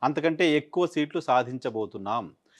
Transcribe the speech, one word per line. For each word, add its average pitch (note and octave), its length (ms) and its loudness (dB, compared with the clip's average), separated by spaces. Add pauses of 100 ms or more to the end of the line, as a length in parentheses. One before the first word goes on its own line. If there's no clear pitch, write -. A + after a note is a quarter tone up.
అంతకంటే D#3 480 2
ఎక్కువ D3+ 360 2
సీట్లు D3+ 340 -2
సాధించబోతున్నాం, A2+ 1080 -2 (280)